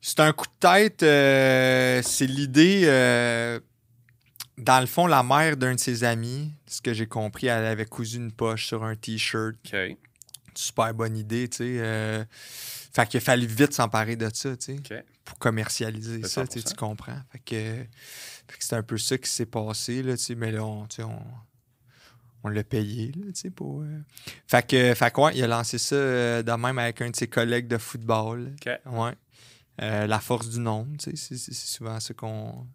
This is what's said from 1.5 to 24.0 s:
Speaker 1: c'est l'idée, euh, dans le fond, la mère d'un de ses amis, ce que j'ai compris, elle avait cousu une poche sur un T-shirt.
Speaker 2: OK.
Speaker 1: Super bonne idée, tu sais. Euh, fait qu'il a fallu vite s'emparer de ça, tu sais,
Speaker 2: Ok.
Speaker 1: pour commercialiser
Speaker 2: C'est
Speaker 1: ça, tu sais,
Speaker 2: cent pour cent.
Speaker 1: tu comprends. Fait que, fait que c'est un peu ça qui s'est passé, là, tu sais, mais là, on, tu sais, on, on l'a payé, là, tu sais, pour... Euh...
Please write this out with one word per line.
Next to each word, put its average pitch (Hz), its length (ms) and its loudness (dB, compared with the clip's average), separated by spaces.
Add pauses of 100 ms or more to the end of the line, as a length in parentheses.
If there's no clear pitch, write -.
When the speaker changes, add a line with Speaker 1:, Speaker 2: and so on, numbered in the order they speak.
Speaker 1:
c'est - 220 0
l'idée, 143 600 6
euh, 120 720 4 (960)
dans 127 220 6
le 127 80 2
fond, 175 200 2
la 139 160 6
mère 147 340 4
d'un 127 180 2
de 117 40 -2
ses 120 260 -2
amis, 123 460 -2 (160)
ce - 140 -12
que 120 120 -2
j'ai 110 140 -4
compris, 110 400 -4
elle 113 180 2
avait 110 200 -2
cousu 117 320 -8
une 117 140 -8
poche 113 360 -2
sur 113 160 -4
un 110 120 -6
T-shirt. 110 600 -4 (180)
Speaker 2:
OK. 98 240 -4 (580)
Speaker 1:
Super - 380 -2
bonne 113 240 -2
idée, 113 320 -4
tu - 80 -10
sais. 123 220 -6
Euh, 110 440 -2 (680)
fait 120 140 4
qu'il - 120 -2
a - 20 -4
fallu 123 240 4
vite 120 280 4
s'emparer 110 420 0
de 113 180 -4
ça, 131 240 -6
tu - 80 -12
sais, 135 140 -10
Speaker 2:
Ok. 123 240 -12 (220)
Speaker 1:
pour - 120 -18
commercialiser 113 840 -2
Speaker 2:
C'est 104 60 -4
Speaker 1:
ça, 131 180 -4
tu - 60 -12
sais, 123 60 -8
Speaker 2:
cent 110 40 -10
pour - 60 -4
cent. - 0 -
Speaker 1:
tu - 60 -8
comprends. 113 460 -8 (100)
Fait - 80 -18
que, - 160 -8 (200)
fait - 840 -18
que - 60 -10
c'est - 120 -4
un 117 80 -2
peu 113 140 -6
ça 131 200 -2
qui - 120 -6
s'est - 160 -4
passé, 113 580 -6
là, 127 140 -2
tu - 60 -6
sais, 120 120 -8
mais 113 160 -4
là, 110 140 -4
on, 107 220 -10
tu - 100 -14
sais, 117 60 -10
on, 110 180 -10 (1200)
on 107 60 -6
l'a 104 160 -2
payé, 113 500 -4
là, 202 180 -10
tu - 80 -10
sais, 185 80 -10
pour... 143 320 -10
Euh... 151 180 -10 (480)